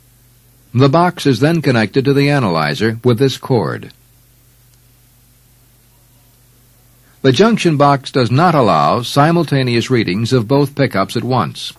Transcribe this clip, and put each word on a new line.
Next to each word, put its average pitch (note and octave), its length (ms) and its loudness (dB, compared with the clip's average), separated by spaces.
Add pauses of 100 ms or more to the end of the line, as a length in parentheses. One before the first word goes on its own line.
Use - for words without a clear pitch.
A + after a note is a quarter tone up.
(760)
The C3 140 4
box F3 360 0
is C3 140 2
then D#3 240 0
connected B2 420 0
to C#3 80 0
the C#3+ 180 0
analyzer G2+ 760 -2
with B2 160 0
this C3+ 180 0
cord. C#2+ 540 -4 (3250)
The C3+ 80 4
junction F3+ 460 2
box C#3+ 340 2
does A#2+ 220 -2
not F3 240 2
allow F2+ 460 2
simultaneous C#3 840 0
readings A2 440 -2
of A#2 160 0
both C#3+ 260 0
pickups G2+ 420 -4
at A2+ 60 -6
once. A#2+ 560 -6